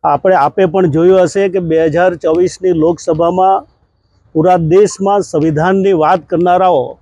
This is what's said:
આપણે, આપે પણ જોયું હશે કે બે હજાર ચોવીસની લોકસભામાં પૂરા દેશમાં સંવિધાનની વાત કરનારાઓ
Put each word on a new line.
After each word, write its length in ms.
આપણે, 300
આપે 320
પણ 240
જોયું 320
હશે 260
કે 120
બે 260
હજાર 240
ચોવીસની 580
લોકસભામાં 800
પૂરા 240
દેશમાં 560
સંવિધાનની 720
વાત 260
કરનારાઓ 560